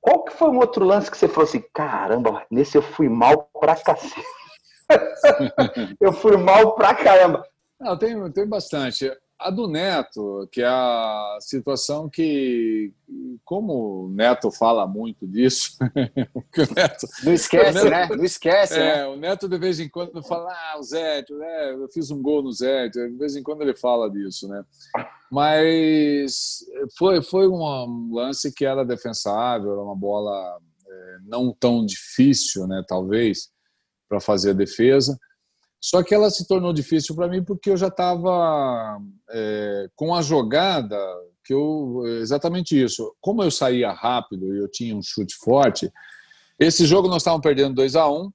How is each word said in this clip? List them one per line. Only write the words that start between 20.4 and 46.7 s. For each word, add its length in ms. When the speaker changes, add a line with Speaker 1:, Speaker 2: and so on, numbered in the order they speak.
Speaker 2:
"Ah, 260
o 40
Zé, 480
né, 420
eu 200
fiz 180
um 100
gol 220
no 100
Zé", 360
de 280
vez 200
em 60
quando 200
ele 120
fala 360
disso, 360
né? 160
Mas 1300
foi, 240
foi 260
um, 140
um 520
lance 380
que 140
era 180
defensável, 880
era 80
uma 160
bola, 600
é, 380
não 340
tão 280
difícil, 800
né, 200
talvez, 600
pra 140
fazer 300
a 40
defesa. 600
Só 200
que 120
ela 140
se 180
tornou 280
difícil 420
pra 100
mim 160
porque 280
eu 60
já 140
tava, 1120
é, 560
com 180
a 60
jogada, 760
que 120
eu, 480
exatamente 580
isso. 400
Como 240
eu 80
saía 400
rápido 640
e 40
eu 100
tinha 260
um 80
chute 340
forte, 540
esse 260